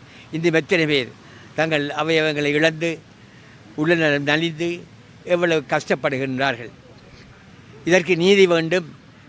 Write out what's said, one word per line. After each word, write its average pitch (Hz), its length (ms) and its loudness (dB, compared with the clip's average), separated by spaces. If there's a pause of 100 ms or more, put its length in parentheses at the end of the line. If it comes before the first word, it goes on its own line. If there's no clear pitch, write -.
(320)
இன்னும் 160 280 0
எத்தனை 160 260 0
பேர் 135 240 -2 (440)
தங்கள் 151 340 -2
அவயவங்களை 151 720 0
இழந்து, 160 400 -2 (800)
உடல்நலம் 156 460 0
நலிந்து 165 580 -2 (440)
எவ்வளவு 170 440 0
கஷ்டப்படுகின்றார்கள். 135 1040 -4 (1120)
இதற்கு 175 320 2
நீதி 190 300 6
வேண்டும் 165 420 0 (400)